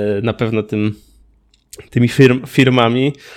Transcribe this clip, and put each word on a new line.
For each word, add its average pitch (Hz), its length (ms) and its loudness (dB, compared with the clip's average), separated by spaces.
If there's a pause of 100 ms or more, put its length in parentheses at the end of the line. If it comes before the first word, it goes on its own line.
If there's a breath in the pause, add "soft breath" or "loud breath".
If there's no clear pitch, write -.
(180)
e, 101 40 -6
na 113 100 -2
pewno 110 300 -4
tym, 107 320 -4 (960 soft breath)
tymi 120 180 0
firm-, 127 380 2
firmami, 127 680 0 (240 loud breath)